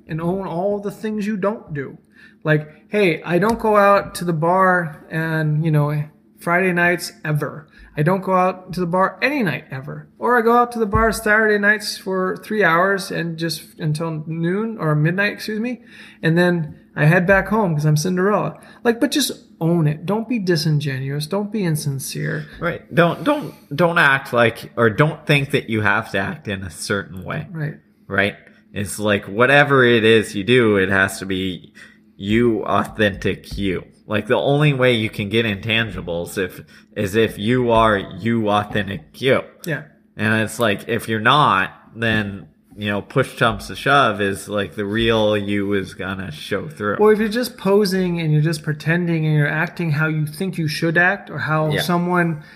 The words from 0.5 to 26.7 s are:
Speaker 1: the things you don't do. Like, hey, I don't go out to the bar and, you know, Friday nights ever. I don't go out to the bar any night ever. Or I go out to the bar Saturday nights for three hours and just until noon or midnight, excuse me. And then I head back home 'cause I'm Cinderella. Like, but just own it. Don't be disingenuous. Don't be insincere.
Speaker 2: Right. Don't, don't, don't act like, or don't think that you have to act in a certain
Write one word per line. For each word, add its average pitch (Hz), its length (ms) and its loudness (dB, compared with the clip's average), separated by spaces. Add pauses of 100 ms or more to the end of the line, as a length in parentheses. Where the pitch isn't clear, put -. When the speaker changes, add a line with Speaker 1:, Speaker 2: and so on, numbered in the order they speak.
Speaker 1:
the 202 120 -6
things 214 360 -6
you 214 100 -4
don't 202 380 -4
do. 135 240 -8 (440)
Like, 151 240 2 (220)
hey, 190 320 2
I 175 160 -2
don't 220 220 2
go 220 180 2
out 202 380 4
to 175 100 -6
the 175 80 0
bar 175 800 2
and, 160 520 0
you 160 80 2
know, 147 340 2 (340)
Friday 180 320 2
nights 175 400 0 (140)
ever. 151 420 -4 (300)
I 151 40 0
don't 185 200 2
go 190 120 -2
out 185 400 0
to 165 60 -6
the 180 60 0
bar 185 360 0
any 269 220 0
night 143 280 -4
ever. 147 360 -14 (120)
Or 240 180 2
I 233 40 4
go 233 140 4
out 240 160 2
to 233 80 -8
the 226 60 2
bar 220 260 2
Saturday 214 460 2
nights 208 400 0
for 185 480 -4
three 214 180 0
hours 185 480 2
and 165 260 -6
just 165 400 -6
until 156 480 -4
noon 180 540 -2
or 156 160 0
midnight, 180 380 2
excuse 214 260 -6
me. 240 240 -6 (400)
And 165 140 2
then 175 420 0 (160)
I 147 100 2
head 175 220 4
back 196 220 4
home 208 260 0
'cause 147 100 -2
I'm 151 120 4
Cinderella. 185 600 0 (280)
Like, 233 160 2
but 294 100 0
just 277 220 -2 (260)
own 165 260 2
it. 151 200 -2
Don't 220 240 -4
be 247 100 -2
disingenuous. 151 880 -2
Don't 202 240 -4
be 208 140 -2
insincere. 151 800 -4 (160)
Speaker 2:
Right. 165 200 -6 (140)
Don't, 165 300 2
don't, 277 280 -2 (220)
don't 170 220 2
act 139 340 2
like, 117 460 0
or 117 120 4
don't 147 380 0
think 143 240 0
that 127 180 -2
you 110 120 0
have 104 300 0
to 98 80 -2
act 101 280 -6
in 98 160 -6
a 90 60 -12
certain 95 560 -8